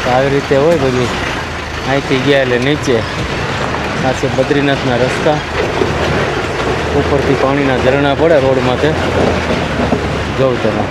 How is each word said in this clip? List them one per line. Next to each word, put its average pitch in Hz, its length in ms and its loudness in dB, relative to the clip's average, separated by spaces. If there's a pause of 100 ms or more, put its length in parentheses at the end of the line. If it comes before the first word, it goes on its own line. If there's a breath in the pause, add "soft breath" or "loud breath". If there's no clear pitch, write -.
તો 131 60 -2
આવી 131 180 2
રીતે 139 280 2
હોય 156 200 4
બધું. 127 300 0 (800)
અહીંથી 135 380 0
ગયા 139 140 4
એટલે 127 180 2
નીચે. 135 400 2 (1080)
આ 131 60 0
છે - 140 -2 (100)
બદ્રીનાથના 135 600 0
રસ્તા. 131 400 0 (1600)
ઉપરથી 139 460 2
પાણીના 135 340 2
ઝરણા 139 380 2
પડે 151 260 4
રોડ 131 260 2
માથે. 127 240 2 (1500)
જોઉં 127 240 2
તમે. 104 280 0